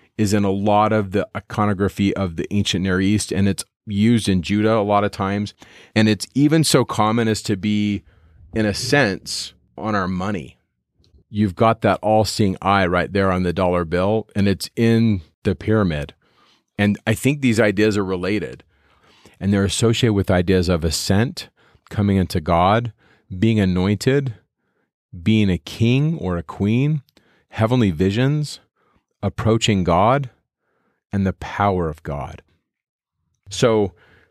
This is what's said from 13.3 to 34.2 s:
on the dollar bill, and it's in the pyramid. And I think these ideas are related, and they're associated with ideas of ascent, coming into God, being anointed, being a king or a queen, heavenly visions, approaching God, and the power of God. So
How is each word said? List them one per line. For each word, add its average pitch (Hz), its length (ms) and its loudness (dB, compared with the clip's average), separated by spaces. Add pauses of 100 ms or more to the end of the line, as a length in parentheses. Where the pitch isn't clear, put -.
on 92 120 0
the 87 100 -2
dollar 90 320 0
bill, 92 500 -2
and 101 120 0
it's 98 280 -2
in 113 460 2 (220)
the 98 120 0
pyramid. 90 580 -2 (640)
And 104 300 0
I 113 60 0
think 139 280 -2
these 117 180 2
ideas 104 380 2
are 101 80 -2
related, 92 580 -6 (760)
and 98 120 0
they're 101 120 2
associated 113 500 0
with 98 160 0
ideas 92 400 2
of 85 140 0
ascent, 101 680 -2 (400)
coming 101 280 0
into 92 220 -2
God, 92 540 2 (440)
being 110 220 2
anointed, 104 760 0 (880)
being 107 260 4
a 87 80 2
king 135 600 0
or 90 200 -4
a 85 60 -6
queen, 131 580 -2 (480)
heavenly 110 420 2
visions, 123 680 -2 (640)
approaching 107 600 0
God, 110 460 2 (800)
and 101 140 0
the 92 80 0
power 92 560 -2
of 78 140 -12
God. 71 380 -10 (1080)
So 107 440 0 (380)